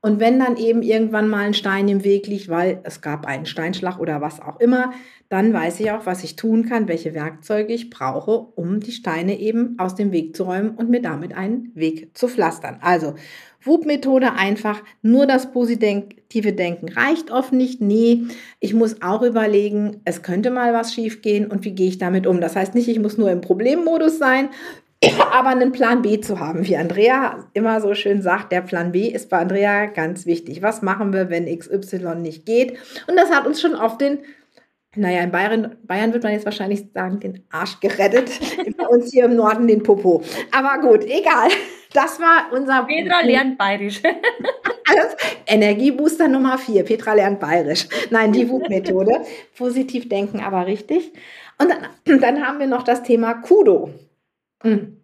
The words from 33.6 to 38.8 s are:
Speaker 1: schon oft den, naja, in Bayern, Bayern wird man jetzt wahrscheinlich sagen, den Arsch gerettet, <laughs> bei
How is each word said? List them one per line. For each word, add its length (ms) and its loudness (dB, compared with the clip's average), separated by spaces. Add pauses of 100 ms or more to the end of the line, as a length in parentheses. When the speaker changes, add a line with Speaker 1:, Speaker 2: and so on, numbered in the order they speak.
Speaker 1:
schon 140 0
oft 260 -2
den, 180 0 (760)
naja, 260 0
in 100 -2
Bayern, 520 -2
Bayern 300 -2
wird 100 -2
man 100 0
jetzt 120 -4
wahrscheinlich 480 -4
sagen, 260 -6
den 300 -12
Arsch 300 -8
gerettet, 520 2 (240)
<laughs> 220 -6
bei 100 -4